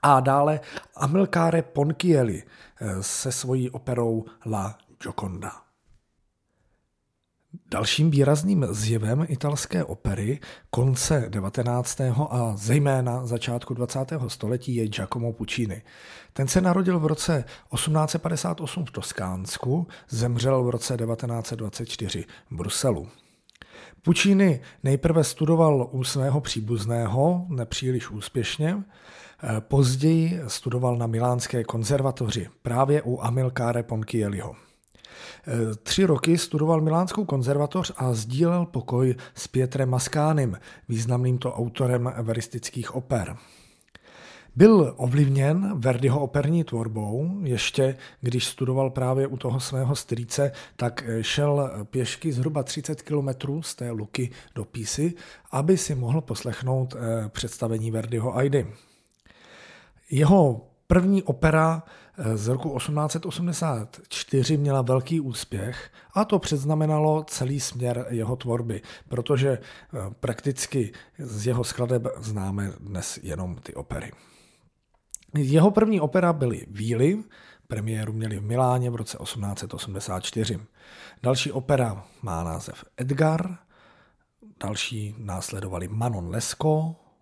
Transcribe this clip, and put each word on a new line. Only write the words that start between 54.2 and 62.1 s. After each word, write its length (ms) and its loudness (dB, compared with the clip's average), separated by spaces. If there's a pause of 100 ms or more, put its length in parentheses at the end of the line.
do 100 -6
Písy, 500 -2 (360)
aby 280 4
si 160 -2
mohl 260 0
poslechnout, 720 -2
eh, 340 -2
představení 600 -4
Verdiho 460 -2
Aidy. 300 2 (1400)
Jeho 600 6 (200)
první 320 6
opera, 600 2 (360)